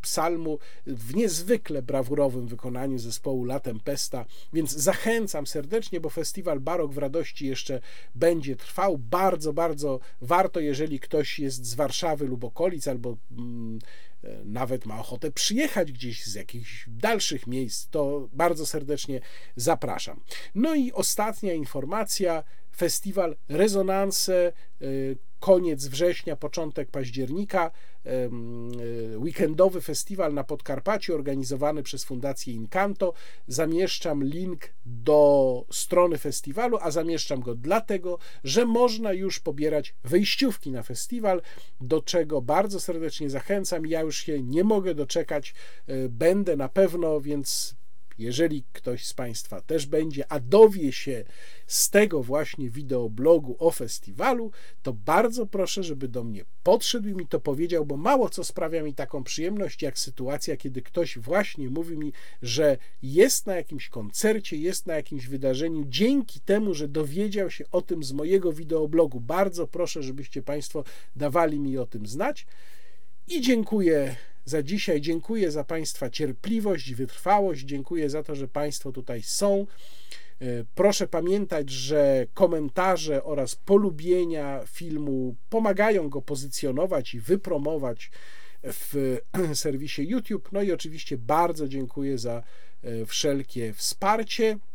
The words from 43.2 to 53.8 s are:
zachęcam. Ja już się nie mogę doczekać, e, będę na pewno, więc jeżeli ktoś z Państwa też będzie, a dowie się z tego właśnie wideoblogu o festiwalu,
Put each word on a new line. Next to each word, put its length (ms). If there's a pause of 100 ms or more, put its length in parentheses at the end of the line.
zachęcam. 560
Ja 160
już 160
się 240
nie 220
mogę 320
doczekać, 580 (340)
e, 220
będę 460
na 140
pewno, 520
więc 540 (460)
jeżeli 420 (100)
ktoś 320
z 80
Państwa 480
też 240
będzie, 460
a 80
dowie 520
się 320 (440)
z 220
tego 340
właśnie 460
wideoblogu 880
o 120
festiwalu, 800 (320)